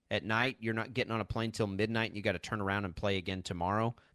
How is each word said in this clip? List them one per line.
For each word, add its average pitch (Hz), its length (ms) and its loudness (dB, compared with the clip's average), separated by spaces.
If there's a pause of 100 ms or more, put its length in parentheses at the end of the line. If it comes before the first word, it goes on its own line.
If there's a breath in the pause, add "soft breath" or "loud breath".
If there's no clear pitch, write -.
(100)
at 104 140 0
night. 117 360 2
You're 113 140 0
not 113 200 -2
getting 107 180 0
on 113 80 2
a 104 40 -2
plane 113 280 -2
till 110 140 2
midnight, 110 440 0
and 82 60 -10
you 101 60 -4
gotta 95 160 2
turn 110 220 -4
around 98 240 2
and 90 100 -4
play 101 220 2
again 92 260 -2
tomorrow. 101 520 0 (200 soft breath)